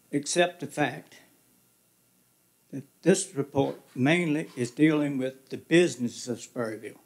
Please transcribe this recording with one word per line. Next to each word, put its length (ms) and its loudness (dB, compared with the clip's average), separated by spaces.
except 500 0
the 60 -10
fact 480 -6
that 140 -10
this 340 2
report 460 -2
mainly 600 2
is 160 -4
dealing 460 2
with 320 -6
the 80 -10
business 720 0
of 120 -6
Spurrierville. 640 -8